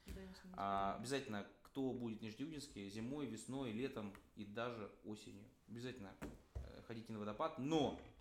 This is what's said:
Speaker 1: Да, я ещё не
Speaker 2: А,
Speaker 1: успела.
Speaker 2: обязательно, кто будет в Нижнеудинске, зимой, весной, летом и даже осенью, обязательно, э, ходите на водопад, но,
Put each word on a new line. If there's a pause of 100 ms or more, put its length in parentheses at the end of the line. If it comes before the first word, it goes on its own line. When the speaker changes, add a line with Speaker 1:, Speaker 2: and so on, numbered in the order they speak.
Speaker 1:
Да,
я
ещё
не
Speaker 2:
А,
Speaker 1:
успела.
Speaker 2:
обязательно, (160)
кто
будет
в
Нижнеудинске,
зимой,
весной,
летом (220)
и
даже (140)
осенью, (240)
обязательно, (400)
э,
ходите
на
водопад,
но, (220)